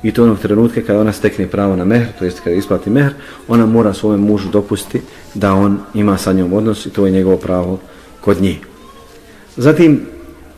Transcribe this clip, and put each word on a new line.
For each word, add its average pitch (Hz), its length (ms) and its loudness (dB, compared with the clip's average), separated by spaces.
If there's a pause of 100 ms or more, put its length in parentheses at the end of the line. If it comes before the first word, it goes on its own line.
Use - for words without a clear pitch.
I 113 80 0
to 117 120 2
onog 113 160 2
trenutka 110 420 0
kada 104 180 0
ona 107 120 2
stekne 98 360 -4
pravo 98 280 -2
na 90 100 -2
mehr, 117 220 2 (120)
to 95 60 -4
jest 87 140 -6
kada 87 160 -2
isplati 98 340 -2
mehr, 139 240 2 (340)
ona 117 180 2
mora 110 280 2
svome 107 240 0
mužu 101 320 0
dopustiti 104 520 -2 (320)
da 98 200 0
on 101 260 2 (140)
ima 104 240 0
sa 95 160 -2
njom 92 200 0
odnos 107 320 -2
i - 40 -10
to 98 160 0
je 95 60 2
njegovo 95 260 2
pravo 92 420 -4 (420)
kod 101 200 0
nje. 90 160 0 (1000)
Zatim, 151 440 4 (560)